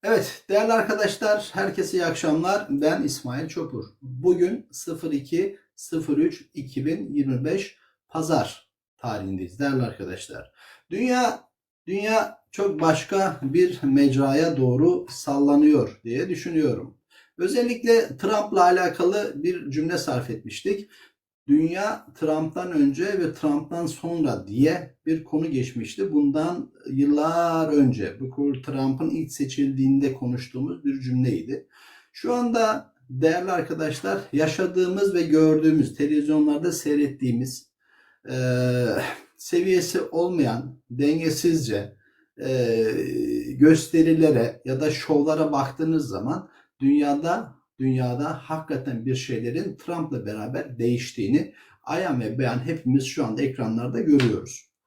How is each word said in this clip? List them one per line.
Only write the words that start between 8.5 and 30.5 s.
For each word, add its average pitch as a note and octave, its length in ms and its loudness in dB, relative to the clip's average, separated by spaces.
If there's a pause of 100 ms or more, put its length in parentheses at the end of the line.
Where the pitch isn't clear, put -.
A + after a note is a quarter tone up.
tarihindeyiz F#2+ 640 -8
değerli C3+ 240 0
arkadaşlar. - 680 -10 (380)
Dünya, B3 500 0 (460)
dünya G#3 520 -2 (120)
çok D#3 300 -2
başka E3 640 2
bir E3 400 2
mecraya C#3 760 4
doğru C#3 540 2
sallanıyor C#3+ 920 4
diye A#2+ 240 -2
düşünüyorum. D#3 680 -2 (400)
Özellikle A#3 800 2
Trump'la G#3 460 2
alakalı F3+ 680 2 (100)
bir F3 280 -4
cümle D#3+ 280 -2
sarf B2 320 -4
etmiştik. - 600 -6 (580)
"Dünya E3 680 2
Trump'tan D#3+ 580 -2
önce C#3+ 320 2
ve F#3 300 -2
Trump'tan D#3 520 -2
sonra" D3 640 -4
diye C#3+ 480 0 (100)
bir D#3+ 180 -2
konu D#3+ 260 -2
geçmişti. B2+ 640 -4
Bundan D3+ 600 0 (180)
yıllar D#3 840 2
önce, C3 480 2
bu B2+ 100 -8
konu C#3+ 320 -2
Trump'ın C3+ 480 -2
ilk - 220 -4
seçildiğinde C3+ 800 0
konuştuğumuz C3 720 -6